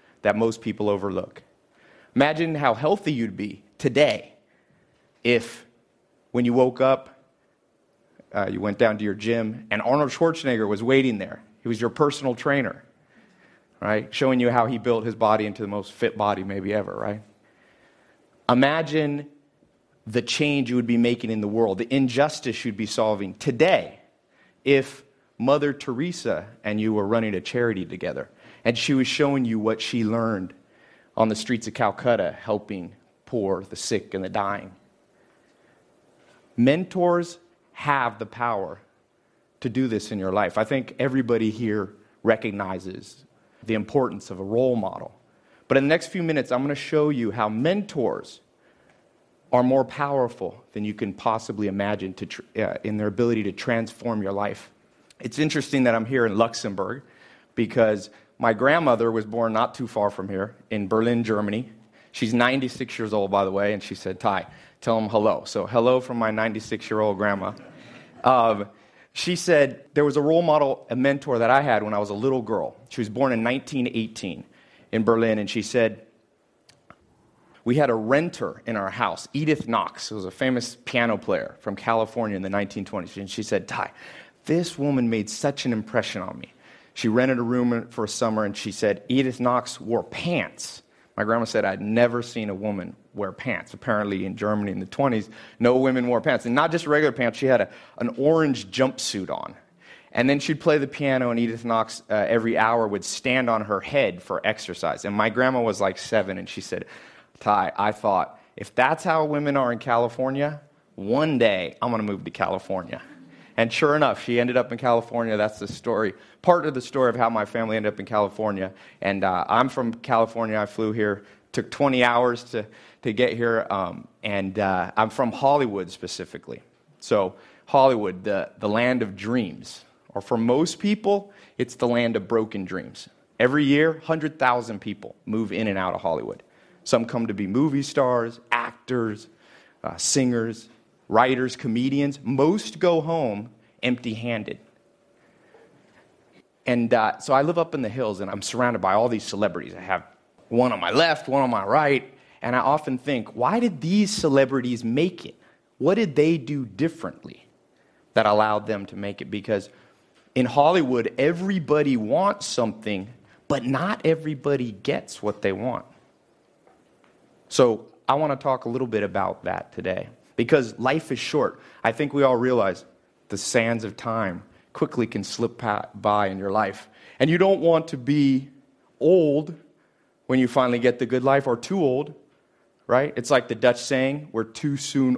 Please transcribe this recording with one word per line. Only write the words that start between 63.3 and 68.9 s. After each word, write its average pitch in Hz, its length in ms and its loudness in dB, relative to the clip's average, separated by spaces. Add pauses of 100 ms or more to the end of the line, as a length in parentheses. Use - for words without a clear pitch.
by 101 140 4
the 95 60 0
way, 101 200 0
and 101 100 -4
she - 140 -12
said, 95 240 -8
"Ty, 98 280 -2 (340)
tell 113 160 2
'em 110 100 0
hello." 104 380 2
So 98 200 -4
hello 123 360 4
from 127 160 -8
my 113 120 2
ninety-six-year-old 107 880 -2
grandma. 101 360 0 (720)
Um, 117 420 4 (460)